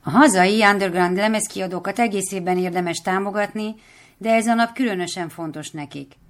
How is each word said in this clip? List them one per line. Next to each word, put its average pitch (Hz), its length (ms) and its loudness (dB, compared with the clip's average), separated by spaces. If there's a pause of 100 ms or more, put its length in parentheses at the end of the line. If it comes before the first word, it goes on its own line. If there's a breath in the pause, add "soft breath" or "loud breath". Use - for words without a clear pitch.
A - 60 -6
hazai 208 540 6
underground 185 520 2
lemezkiadókat 196 800 -2
egész 196 340 0
évben 185 260 -2
érdemes 175 420 -2
támogatni, 202 760 -4 (440 soft breath)
de 220 120 -4
ez 226 160 2
a 233 80 4
nap 233 200 0
különösen 180 540 -4
fontos 156 420 -10
nekik. 147 420 -14 (180)